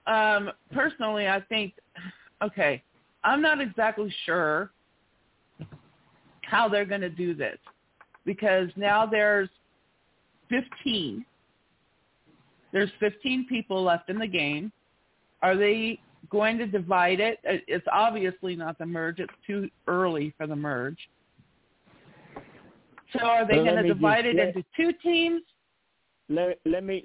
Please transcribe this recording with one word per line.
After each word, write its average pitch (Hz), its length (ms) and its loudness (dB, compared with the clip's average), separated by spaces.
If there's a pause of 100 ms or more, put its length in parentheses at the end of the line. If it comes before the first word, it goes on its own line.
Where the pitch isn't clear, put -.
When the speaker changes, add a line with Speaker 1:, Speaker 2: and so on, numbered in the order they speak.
Speaker 1:
Um, 214 460 2 (200)
personally, 220 560 -2
I 190 140 0
think, 208 320 -4 (680)
okay, 147 400 0 (400)
I'm 269 180 4
not 311 180 2
exactly 214 540 -2 (140)
sure 170 420 0 (1800)
how 220 180 4
they're 202 180 2
gonna 190 240 -4
do 175 240 -2
this, 143 240 -6 (680)
because 190 500 2
now 202 300 2
there's 208 440 2 (1000)
fifteen. 233 760 -4 (1500)
There's 196 180 0 (100)
fifteen 254 480 -2
people 208 360 -2
left 175 260 0
in 202 100 -4
the 226 80 -4
game. 160 440 -4 (720)
Are 185 140 4
they 220 440 2 (300)
going 214 280 2
to 233 100 -4
divide 185 520 2
it? 220 240 -2
It, - 240 -2
it's 175 240 -4
obviously 190 640 0
not 165 220 -8
the 165 80 -10
merge. 170 340 -4
It's 175 140 -8 (140)
too 202 220 -4 (180)
early 165 500 0
for 156 100 -8
the 151 80 -6
merge. 147 420 -4 (2250)
So 233 120 -2
are 233 220 4
they 214 80 6
Speaker 2:
Well, 156 100 6
let - 60 4
Speaker 1:
gonna - 120 4
Speaker 2:
me 175 60 2
just 165 100 0
Speaker 1:
divide 220 260 4
it 240 100 2
Speaker 2:
say 180 120 4
Speaker 1:
into 180 160 -4 (120)
two 339 160 2 (100)
teams? 339 400 2 (880)
Speaker 2:
Let, 175 340 0
let 170 180 0
me, 190 220 -4